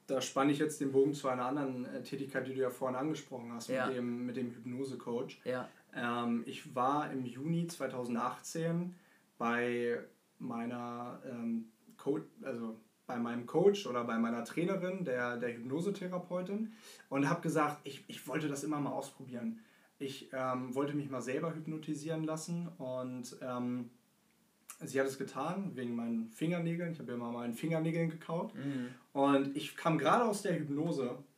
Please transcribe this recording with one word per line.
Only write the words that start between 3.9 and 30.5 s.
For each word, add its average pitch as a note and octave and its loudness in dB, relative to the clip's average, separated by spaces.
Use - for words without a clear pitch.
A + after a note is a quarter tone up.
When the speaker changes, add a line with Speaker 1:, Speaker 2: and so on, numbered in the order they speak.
Speaker 1:
dem, A#2+ -2
mit B2 -4
dem A#2+ -2
Hypnose-Coach. B2 -6
Speaker 2:
Ja. B2 -2
Speaker 1:
Ähm, A#2+ 0
ich C3+ -10
war C#3 2
im C3 -2
Juni D#3+ 0
zweitausendachtzehn B2+ -2
bei A#2+ 2
meiner, A#2+ -6
ähm, A#2 -2
Co-, D3+ 0
also A#2 -4
bei B2 -2
meinem A#2 -2
Coach G3 6
oder A#2+ 0
bei A#2 0
meiner A#2 2
Trainerin, F#3 0
der, B2 0
der A#2+ -2
Hypnosetherapeutin, F3+ -2
und C#3 2
hab E3 2
gesagt, D3+ 2
ich, - -12
ich - -12
wollte D3+ -2
das - -2
immer D3+ -2
mal B2+ 0
ausprobieren. A#2+ -6
Ich, C3+ -8
ähm, B2+ -2
wollte C#3+ 0
mich C#3+ -2
mal B2+ -4
selber D3 -2
hypnotisieren D#3 -4
lassen E3+ -2
und, B2+ -6
ähm, B2 -2
sie C3+ 2
hat C3+ 6
es C3+ -4
getan, D3+ -2
wegen A#2+ -2
meinen A#2 -2
Fingernägeln. E3+ 0
Ich - -8
hab A#2 -8
ja B2 -4
mal A#2+ -4
meinen A#2+ -4
Fingernägeln D#3+ 2
gekaut. E3+ -4
Speaker 2:
Mhm. C3 -2
Speaker 1:
Und C#3 6
ich C#3+ -4
kam D#3 4
gerade F#3 8
aus G#3 2
der E3+ 2